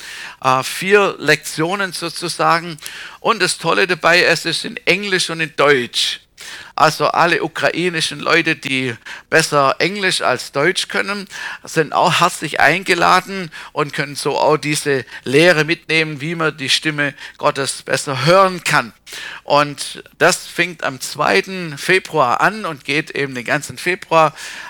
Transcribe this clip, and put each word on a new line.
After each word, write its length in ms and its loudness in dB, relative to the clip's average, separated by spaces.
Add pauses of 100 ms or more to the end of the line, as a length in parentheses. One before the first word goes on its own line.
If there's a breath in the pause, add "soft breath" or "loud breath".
(440 loud breath)
äh, 180 2
vier 560 2
Lektionen 760 -2
sozusagen. 840 -2 (440 loud breath)
Und 200 0
das 160 0
Tolle 300 2
dabei, 380 4
es 200 2
ist 220 -4
in 100 -10 (100)
Englisch 440 0
und 100 -6
in 160 -6
Deutsch. 640 2 (540 loud breath)
Also 320 2
alle 360 2
ukrainischen 760 -2
Leute, 340 2
die 400 -4 (360 loud breath)
besser 480 4
Englisch 420 0
als 320 -2
Deutsch 360 0
können, 380 -6 (380 loud breath)
sind 300 -2
auch 260 2
herzlich 400 -2
eingeladen 880 2 (220 loud breath)
und 220 -4
können 200 -4
so 240 -2
auch 200 4
diese 480 -2 (180 loud breath)
Lehre 400 6
mitnehmen, 560 -2
wie 140 -6
man 220 -2
die 120 -8
Stimme 460 -2 (240 loud breath)
Gottes 440 -2
besser 440 -2
hören 360 6
kann. 300 0 (520 loud breath)
Und 580 0 (160)
das 280 2
fängt 360 -4
am 180 -4
zweiten 800 -2
Februar 640 0
an 240 0
und 200 -8
geht 260 -2
eben 240 -4
den 100 -10
ganzen 340 -4
Februar. 560 2 (360 loud breath)